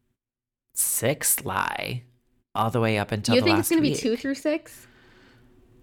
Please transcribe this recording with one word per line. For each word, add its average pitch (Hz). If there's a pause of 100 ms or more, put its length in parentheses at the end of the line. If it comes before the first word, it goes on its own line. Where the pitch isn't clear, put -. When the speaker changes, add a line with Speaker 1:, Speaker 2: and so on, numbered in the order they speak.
(760)
Speaker 1:
six -
lie 95 (500)
all 110
the 113
way 110
up 101
until 113
Speaker 2:
You 254
Speaker 1:
the -
Speaker 2:
think -
Speaker 1:
last -
Speaker 2:
it's -
gonna 330
be 285
Speaker 1:
week. -
Speaker 2:
two 226
through 269
six? - (960)